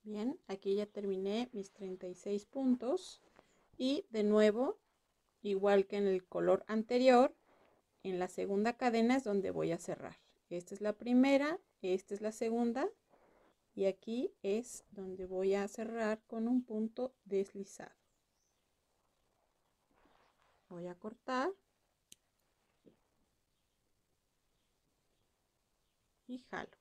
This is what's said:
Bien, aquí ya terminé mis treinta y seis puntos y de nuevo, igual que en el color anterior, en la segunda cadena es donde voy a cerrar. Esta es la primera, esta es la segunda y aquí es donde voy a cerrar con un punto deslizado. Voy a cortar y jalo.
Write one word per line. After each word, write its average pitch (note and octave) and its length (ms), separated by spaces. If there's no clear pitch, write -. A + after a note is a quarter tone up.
Bien, G#3+ 460
aquí G3 260
ya G#3 120
terminé G3+ 640
mis G3 200
treinta F#3 360
y F3+ 80
seis G3+ 300
puntos C4 760
y C#4 320
de A3 140
nuevo, G#3+ 520
igual G3 460
que G3+ 120
en G3+ 100
el F#3 180
color F3+ 400
anterior, B3 720
en F#3+ 160
la F3+ 100
segunda G3+ 500
cadena A#3 380
es C4 80
donde G3+ 260
voy E3 220
a E3+ 60
cerrar. - 380
Esta F3 260
es G3 60
la G#3 140
primera, C4+ 680
esta F#3 320
es G3+ 80
la G#3+ 100
segunda A#3 560
y G3 100
aquí A3+ 480
es G#3+ 480
donde F#3+ 360
voy F#3+ 280
a G3+ 140
cerrar A3 580
con A3+ 220
un B3 160
punto A3 500
deslizado. G3 720
Voy F3 160
a F3 80
cortar B3+ 580
y B3 120
jalo. - 420